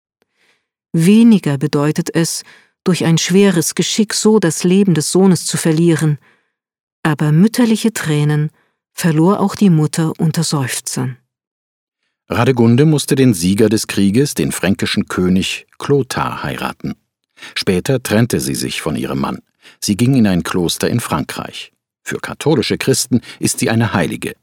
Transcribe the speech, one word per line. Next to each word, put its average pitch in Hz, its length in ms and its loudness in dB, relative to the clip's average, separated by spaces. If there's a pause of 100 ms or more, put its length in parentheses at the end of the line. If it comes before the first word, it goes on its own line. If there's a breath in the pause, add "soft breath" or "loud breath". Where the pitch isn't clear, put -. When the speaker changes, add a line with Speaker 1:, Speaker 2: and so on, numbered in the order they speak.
(920)
Speaker 1:
Weniger 190 680 4
bedeutet 151 560 -2
es, - 300 -2 (400 soft breath)
durch 180 200 0
ein 165 140 2
schweres 180 560 2
Geschick - 400 -2
so 214 240 2
das 170 240 0
Leben 185 320 4
des 151 160 -2
Sohnes 185 360 2
zu - 100 -4
verlieren, 156 600 2 (840)
aber 151 300 0
mütterliche 220 600 2
Tränen 151 580 0 (420)
verlor 165 480 2
auch 196 160 -2
die 202 140 4
Mutter 156 480 0
unter 160 260 -2
Seufzern. 131 720 -6 (1120)
Speaker 2:
Radegunde 120 580 2
musste 143 300 0
den 131 180 4
Sieger 98 340 2
des 107 180 -2
Krieges, 101 460 0
den 73 180 -2
fränkischen - 580 -2
König 90 580 -2 (120)
Clothar, 135 640 -4
heiraten. - 520 -8 (600 loud breath)
Später 113 480 -2
trennte 107 380 0
sie 65 140 -4
sich - 260 -6
von 73 160 -4
ihrem 65 220 -4
Mann. 65 220 -6 (380 soft breath)
Sie - 160 -2
ging 123 200 2
in 113 120 4
ein 90 160 2
Kloster 85 460 -2
in 117 120 -2
Frankreich. - 720 -8 (300)
Für - 180 -8
katholische 120 580 -2
Christen - 420 0 (200 loud breath)
ist - 180 -2
sie - 100 -2
eine 113 240 0
Heilige. - 500 -2